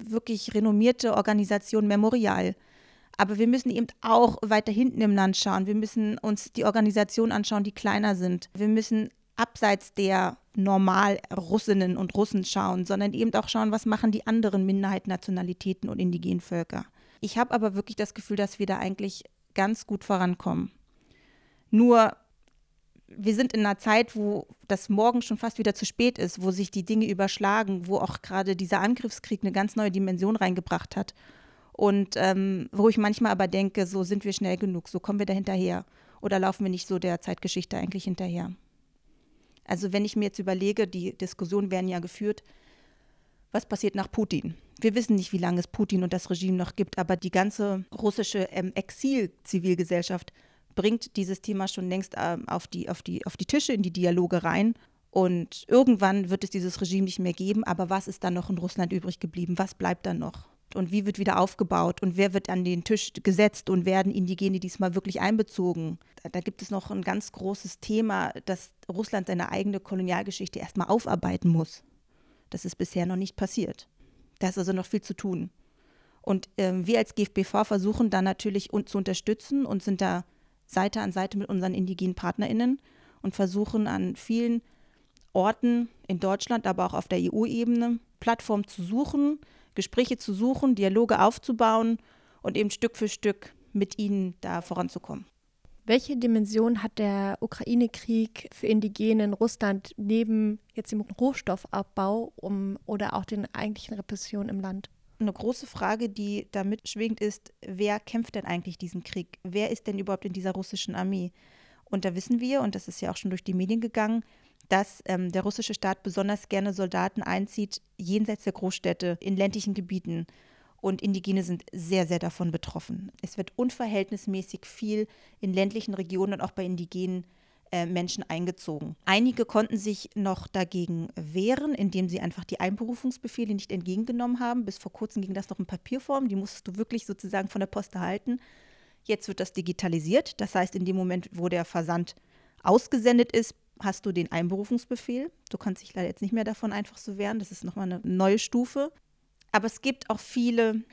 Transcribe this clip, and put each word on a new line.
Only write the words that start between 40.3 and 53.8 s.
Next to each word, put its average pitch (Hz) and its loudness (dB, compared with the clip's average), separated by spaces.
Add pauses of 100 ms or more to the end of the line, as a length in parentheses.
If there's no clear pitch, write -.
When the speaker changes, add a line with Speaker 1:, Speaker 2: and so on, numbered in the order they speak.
Speaker 1:
überlege, 196 2
die 180 -6
Diskussionen 190 -2
werden 185 0
ja 180 -2
geführt, 208 -4 (1080)
was 220 -2
passiert 202 -2
nach 190 -4
Putin? 165 -2 (240)
Wir 214 4
wissen 226 4
nicht, 185 0
wie 185 2
lange 175 0
es 175 -2
Putin 190 0
und 175 -2
das 180 -4
Regime 185 0
noch 180 -4
gibt, - -4
aber 185 2
die 175 -4
ganze 196 0
russische, 208 -2
ähm, 185 -2
Exil-Zivilgesellschaft 180 -2 (420)
bringt 214 2
dieses 190 -2
Thema 196 -2
schon 185 -4
längst, 190 -4
ähm, 170 -2
auf - -4
die, - -8
auf - -6
die, - -6
auf - -10
die - -6
Tische, 294 0
in 214 2